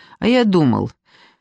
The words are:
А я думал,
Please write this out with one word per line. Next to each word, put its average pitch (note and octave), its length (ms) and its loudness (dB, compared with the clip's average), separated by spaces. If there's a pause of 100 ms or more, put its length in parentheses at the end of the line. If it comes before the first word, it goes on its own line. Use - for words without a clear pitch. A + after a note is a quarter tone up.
(180)
А - 100 -4
я B3 160 2
думал, C3 460 0 (500)